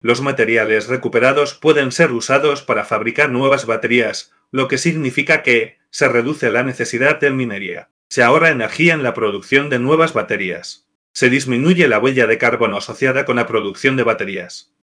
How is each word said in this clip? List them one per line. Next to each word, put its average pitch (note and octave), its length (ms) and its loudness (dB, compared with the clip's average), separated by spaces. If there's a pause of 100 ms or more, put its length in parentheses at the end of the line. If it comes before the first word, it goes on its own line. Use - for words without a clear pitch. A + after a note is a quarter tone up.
Los A#2+ 220 0
materiales A2+ 640 0
recuperados C3 640 0
pueden C#3+ 380 2
ser E3 180 2
usados C3+ 520 0
para G#2+ 220 -2
fabricar A#2 460 0
nuevas C3 360 0
baterías, A2+ 640 -2 (180)
lo C3 180 -2
que C3+ 100 -2
significa D3+ 640 0
que A2+ 360 0 (120)
se - 180 0
reduce A#2+ 420 0
la A#2 120 0
necesidad C3 580 -2
de C#3+ 100 2
minería. G2 600 -8 (180)
Se - 140 0
ahorra D#3 280 4
energía D3+ 440 0
en D3+ 80 -4
la A#2+ 120 -2
producción A2+ 560 -2
de B2+ 80 0
nuevas D#3 340 2
baterías. G2 760 -6 (240)
Se B2+ 180 2
disminuye C3+ 560 2
la G#2+ 140 2
huella C3 260 2
de A2+ 120 2
carbono A#2 400 0
asociada C3 460 -2
con B2+ 120 -2
la A#2 100 0
producción A2+ 500 -2
de B2 60 0
baterías. G2 800 -6